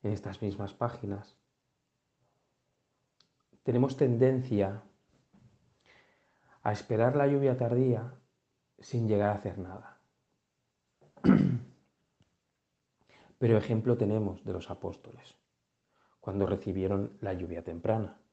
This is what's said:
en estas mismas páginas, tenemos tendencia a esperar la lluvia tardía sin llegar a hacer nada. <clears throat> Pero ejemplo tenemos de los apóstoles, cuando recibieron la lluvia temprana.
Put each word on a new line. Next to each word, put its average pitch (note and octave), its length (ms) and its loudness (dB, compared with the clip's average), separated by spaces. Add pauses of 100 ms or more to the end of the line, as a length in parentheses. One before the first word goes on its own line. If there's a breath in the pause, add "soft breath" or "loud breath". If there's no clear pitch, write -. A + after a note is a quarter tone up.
en G#2 100 -2
estas G2+ 280 -8
mismas G2+ 320 -6
páginas, G#2 640 -6 (2250)
tenemos C3 320 2
tendencia A#2+ 880 2 (1800 soft breath)
a B2 80 0
esperar A#2 460 0
la C#3+ 100 4
lluvia C#3 300 2
tardía A#2+ 580 0 (640)
sin A#2 300 -4
llegar G#2 220 2
a G#2 40 -2
hacer G2+ 240 -10
nada. F#2 400 -14 (1300)
<clears throat> - 40 6 (2000 soft breath)
Pero A2+ 200 6
ejemplo A2+ 380 0
tenemos G#2 480 -2
de F#2+ 80 -8
los F2+ 180 -8
apóstoles, - 640 -14 (840)
cuando G2 260 -2
recibieron G2 720 -2
la G2 120 -6
lluvia E2+ 320 -8
temprana. F#2 560 -4 (120)